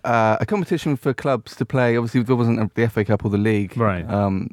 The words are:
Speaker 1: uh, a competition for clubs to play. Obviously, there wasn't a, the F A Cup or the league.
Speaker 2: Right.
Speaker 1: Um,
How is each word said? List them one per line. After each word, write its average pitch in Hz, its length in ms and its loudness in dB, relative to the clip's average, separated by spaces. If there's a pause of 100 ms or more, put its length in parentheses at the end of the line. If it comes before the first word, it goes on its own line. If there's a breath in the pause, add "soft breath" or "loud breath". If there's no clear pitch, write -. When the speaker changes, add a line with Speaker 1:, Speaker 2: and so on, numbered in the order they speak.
Speaker 1:
uh, 110 380 2
a 127 40 0
competition 165 520 -2
for 139 160 -2
clubs 131 420 -4
to 127 100 -4
play. 120 300 2
Obviously, 117 280 0
there 123 120 2
wasn't 117 240 2
a, 107 160 0
the 113 80 0
F 113 140 0
A 107 80 2
Cup 104 180 0
or 110 60 0
the 101 80 2
league. 104 400 0
Speaker 2:
Right. 101 320 0
Speaker 1:
Um, 98 440 0